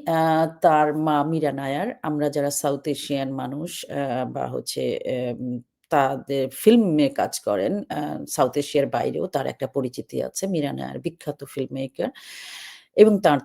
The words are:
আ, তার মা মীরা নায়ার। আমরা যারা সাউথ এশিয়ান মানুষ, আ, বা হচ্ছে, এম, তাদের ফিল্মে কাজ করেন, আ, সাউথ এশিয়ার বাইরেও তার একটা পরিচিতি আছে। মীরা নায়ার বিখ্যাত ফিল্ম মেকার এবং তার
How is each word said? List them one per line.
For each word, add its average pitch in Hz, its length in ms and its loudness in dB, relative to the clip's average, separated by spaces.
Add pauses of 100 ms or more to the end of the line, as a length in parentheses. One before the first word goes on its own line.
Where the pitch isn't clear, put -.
আ, 160 400 4 (140)
তার 151 360 6
মা 151 260 2
মীরা 151 280 0
নায়ার। 139 360 -4 (140)
আমরা 147 280 -2
যারা 143 220 0
সাউথ 143 360 -2
এশিয়ান 139 440 -4
মানুষ, 135 540 -8
আ, 131 400 -4
বা 131 220 -6
হচ্ছে, 123 560 -4
এম, 123 560 -4 (300)
তাদের 135 600 0
ফিল্মে 175 600 6
কাজ - 300 -2
করেন, 107 500 0
আ, 147 400 -6
সাউথ 131 280 2
এশিয়ার 139 300 0
বাইরেও 131 400 -2
তার 135 200 -2
একটা 131 200 -4
পরিচিতি 127 560 -4
আছে। 131 240 -6
মীরা 151 260 -2
নায়ার 135 260 -8
বিখ্যাত 151 460 -8
ফিল্ম 131 280 -8
মেকার 135 340 -6 (880)
এবং 208 240 8
তার 180 260 4